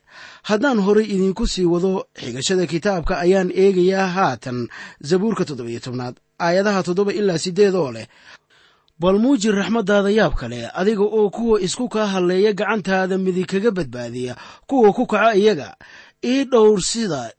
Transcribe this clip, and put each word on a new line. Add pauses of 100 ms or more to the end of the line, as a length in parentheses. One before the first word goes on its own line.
(420)
Haddaan
horay
idinku
sii
wado (240)
xigashada
kitaabka,
ayaan
eegayaa
haatan (360)
Zabuurka
toddoba
iyo
tobnaad, (240)
aayadaha
toddoba
ilaa
siddeed
oo
leh, (920)
"Bal
muuji
raxmaddaada
yaab
kale, (120)
adiga
oo
kuwa
isku
kaa
halleeya
gacantaada
midig
kaga
badbaadiya, (340)
kuwa
ku
kaca
iyaga. (480)
Ii
dhowr
sida